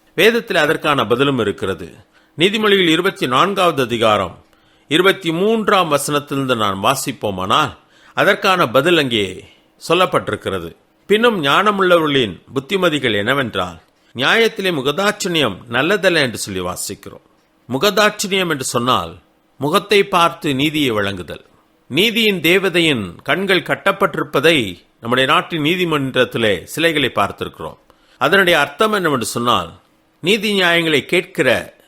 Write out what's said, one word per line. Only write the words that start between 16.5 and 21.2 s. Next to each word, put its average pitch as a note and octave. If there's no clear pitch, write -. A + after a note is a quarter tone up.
வாசிக்கிறோம். -
முகதாட்சணியம் F#3+
என்று C3+
சொன்னால், A#2
முகத்தை G3
பார்த்து E3+
நீதியை D3
வழங்குதல். G2